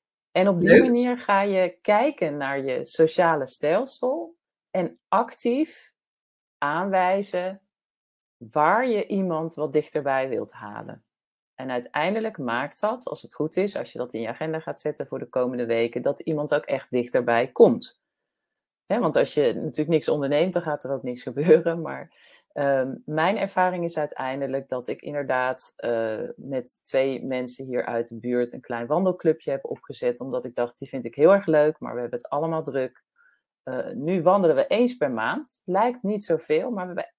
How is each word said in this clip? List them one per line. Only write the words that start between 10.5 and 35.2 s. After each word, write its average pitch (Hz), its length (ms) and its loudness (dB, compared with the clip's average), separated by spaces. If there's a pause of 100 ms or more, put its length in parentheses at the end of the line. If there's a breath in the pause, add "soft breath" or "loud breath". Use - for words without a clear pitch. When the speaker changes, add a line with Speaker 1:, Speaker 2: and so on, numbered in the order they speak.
Speaker 1:
halen. 110 520 -14 (500)
En 131 160 -10
uiteindelijk 185 680 -4
maakt 123 420 -4
dat, 233 280 -4
als - 140 -10
het - 120 -20
goed 151 220 -2
is, 202 200 -2
als 123 160 -8
je - 60 -10
dat 123 160 -6
in 113 60 -6
je 110 80 -6
agenda 160 320 -6
gaat 151 200 -10
zetten 147 260 -6
voor 131 120 -8
de 127 100 -10
komende 127 380 -2
weken, 117 360 0
dat 143 180 -2
iemand 151 340 -2
ook 151 100 0
echt - 260 -6
dichterbij 123 600 0
komt. - 480 4 (840)
Hè, 170 120 0
want 156 180 2
als - 180 2
je 135 200 4
natuurlijk 151 340 -4
niks 160 200 2
onderneemt, 147 440 2
dan 170 100 0
gaat 151 220 -4
er 131 80 -6
ook 131 100 -6
niks 123 240 -8
<laughs> - 20 -6
gebeuren. 165 540 4
Maar, 139 300 -10 (400 soft breath)
ehm, 135 420 0 (100)
mijn 160 340 0
ervaring 185 460 0
is 165 140 -4
uiteindelijk 135 720 -6
dat 127 200 -6
ik - 140 -8
inderdaad, 131 720 -4
eh, 113 420 -2 (180)
met 131 480 -10
twee 135 400 -2
mensen 127 400 -6
hier 123 220 -4
uit 117 220 -4
de 117 100 -14
buurt 123 340 -2
een 123 80 -14
klein 120 260 -8
wandelclubje 170 640 0
heb 139 140 -4
opgezet, 123 560 -6
omdat 127 240 -6
ik 123 100 -10
dacht, 120 240 -4
"Die 135 100 -12
vind 127 160 -8
ik 117 100 -8
heel 160 180 8
erg 196 140 4
leuk, 156 320 4
maar 120 160 -8
we 123 60 -6
hebben - 180 -6
het - 100 -12
allemaal 160 340 -2
druk." 131 400 -6 (600 soft breath)
Eh, 127 320 -6
nu 165 280 -2
wandelen 180 340 6
we 135 100 4
eens 240 300 2
per 139 140 0
maand. 127 540 -4